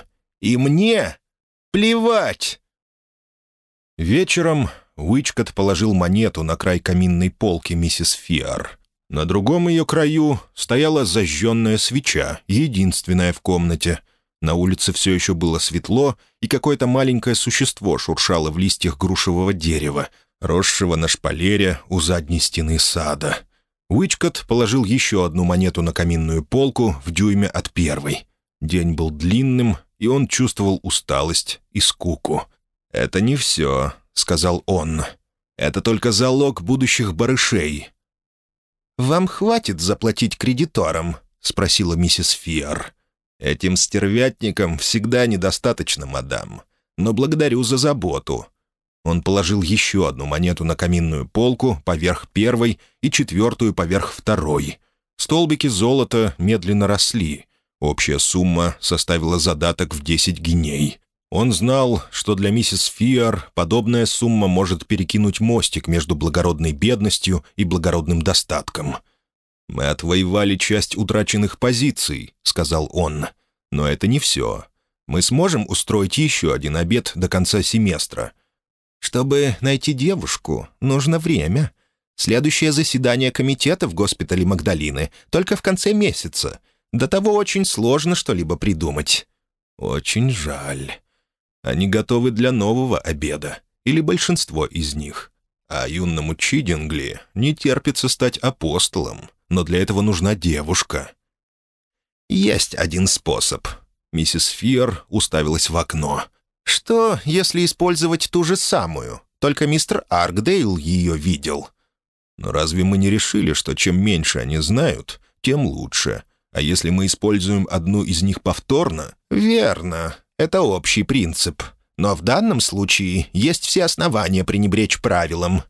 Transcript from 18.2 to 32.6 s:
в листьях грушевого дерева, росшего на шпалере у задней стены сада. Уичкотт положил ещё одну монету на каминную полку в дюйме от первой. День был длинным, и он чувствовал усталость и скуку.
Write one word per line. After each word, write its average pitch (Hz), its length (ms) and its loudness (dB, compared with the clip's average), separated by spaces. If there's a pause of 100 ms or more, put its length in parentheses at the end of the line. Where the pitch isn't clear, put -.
в 78 60 -4
листьях 90 400 0
грушевого 92 540 0
дерева, 76 560 -2 (320)
росшего 87 560 0
на 80 140 0
шпалере 92 800 0
у 92 100 0
задней 82 400 0
стены 80 400 0
сада. 76 600 -2 (500)
Уичкотт - 580 0
положил 120 380 2
ещё 101 380 2
одну 87 200 0
монету 90 380 2
на 82 100 0
каминную 82 540 0
полку 123 500 2 (100)
в 90 60 -6
дюйме 101 360 2
от - 240 -6
первой. 73 540 -2 (360)
День 85 320 0
был 80 160 -2
длинным, 113 680 2 (240)
и 107 80 0
он 135 220 2
чувствовал 101 540 0
усталость 78 760 -2 (140)
и 101 80 0
скуку. - 680 -2 (460)